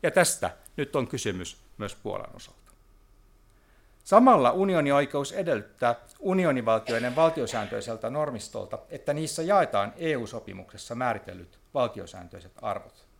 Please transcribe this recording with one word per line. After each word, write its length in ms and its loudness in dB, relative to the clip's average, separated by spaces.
Ja 80 2
tästä 400 2
nyt 200 -4
on 120 0
kysymys 480 -6
myös 160 -8
Puolan 420 -8
osalta. 240 -20
Samalla 480 8
unionioikeus 800 2
edellyttää 640 0
unionivaltioiden 1000 0
valtiosääntöiseltä 920 0
normistolta, 680 -6
että 240 -4
niissä 280 -4
jaetaan 540 2
E 200 -2
U-sopimuksessa 760 -10
määritellyt 640 -6
valtiosääntöiset 760 -6
arvot 440 -8